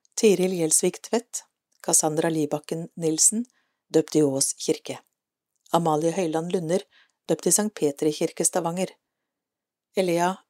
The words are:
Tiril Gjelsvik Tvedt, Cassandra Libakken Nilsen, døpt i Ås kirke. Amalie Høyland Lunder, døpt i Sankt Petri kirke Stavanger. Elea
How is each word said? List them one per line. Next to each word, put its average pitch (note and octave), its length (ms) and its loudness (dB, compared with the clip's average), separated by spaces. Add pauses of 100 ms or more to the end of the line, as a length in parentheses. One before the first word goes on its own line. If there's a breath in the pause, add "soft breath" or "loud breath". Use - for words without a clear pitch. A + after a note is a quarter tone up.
(160)
Tiril F#3 400 4
Gjelsvik E3+ 460 0
Tvedt, - 420 -4 (400)
Cassandra D#3+ 480 2
Libakken D#3+ 640 -4
Nilsen, E3 480 0 (480)
døpt D#3+ 240 2
i D3+ 60 6
Ås C3+ 320 -2
kirke. - 480 -6 (680)
Amalie E3 440 0
Høyland E3+ 380 -2
Lunder, F3 260 -2 (460 soft breath)
døpt - 220 -2
i F3 40 4
Sankt G#3+ 280 0
Petri D3+ 340 0
kirke E3 320 -4
Stavanger. F3 460 -2 (1040)
Elea F3+ 380 2 (160)